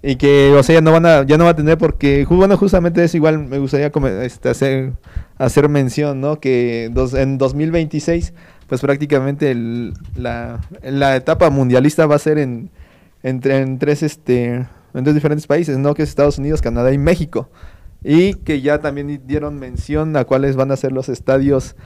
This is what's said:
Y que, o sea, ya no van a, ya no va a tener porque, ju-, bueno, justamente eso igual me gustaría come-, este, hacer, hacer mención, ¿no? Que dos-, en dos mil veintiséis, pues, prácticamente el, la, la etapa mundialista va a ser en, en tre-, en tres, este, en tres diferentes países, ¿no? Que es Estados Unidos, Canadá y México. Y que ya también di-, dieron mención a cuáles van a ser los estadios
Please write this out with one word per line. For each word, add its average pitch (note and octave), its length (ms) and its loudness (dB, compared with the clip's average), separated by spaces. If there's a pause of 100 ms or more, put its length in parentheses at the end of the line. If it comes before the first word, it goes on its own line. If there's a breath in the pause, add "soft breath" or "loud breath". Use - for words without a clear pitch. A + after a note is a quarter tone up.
Y C3+ 120 -2
que, C#3+ 420 6
o C3+ 60 6
sea, E3 120 4
ya E3 40 8
no D#3+ 100 4
van E3 160 6
a, D#3 180 6
ya D3 140 4
no E3+ 60 4
va E3+ 60 6
a E3 60 2
tener D#3 220 2
porque, C#3+ 480 0
ju-, E3+ 100 2
bueno, F#3+ 200 4
justamente F3 480 2
eso E3+ 120 0
igual D#3 220 2
me C3+ 200 -6
gustaría C#3 340 -2
come-, B2 320 -2
este, B2 240 -6
hacer, C3 440 -2 (460 loud breath)
hacer C#3+ 300 2
mención, C#3+ 520 -2
¿no? D3 200 -4
Que A#2+ 520 -2
dos-, B2+ 220 -2
en C3+ 240 -2
dos C3 160 0
mil D#3 160 -2
veintiséis, E3 640 -4 (320 soft breath)
pues, C3 140 -6
prácticamente C#3 720 0
el, A#2 400 -6 (240)
la, A#2 440 -8 (220)
la C#3 320 0
etapa D#3+ 360 0
mundialista C#3 560 2
va D3 100 4
a - 20 2
ser D3+ 200 0
en, B2+ 320 -6 (520 soft breath)
en C3 180 -4
tre-, C3+ 220 0
en C3 160 -4
tres, C#3+ 240 -2
este, B2 640 -2 (280 soft breath)
en B2+ 100 -4
tres D3+ 100 2
diferentes D3+ 320 0
países, D3+ 320 -2
¿no? C#3+ 160 0
Que D#3 80 -4
es D3 60 -2
Estados C#3+ 300 0
Unidos, D3+ 240 -2
Canadá A#2+ 300 0
y C#3 60 0
México. E3 500 -2 (540 soft breath)
Y F3+ 320 2
que D3 260 -6
ya D3 200 0
también C#3+ 260 -6
di-, C#3+ 120 -8
dieron D3 420 -8
mención D3 560 -6
a B2+ 80 0
cuáles C3+ 320 0
van C3+ 160 0
a C3+ 40 0
ser C3+ 140 -4
los C3 180 -6
estadios C3+ 760 0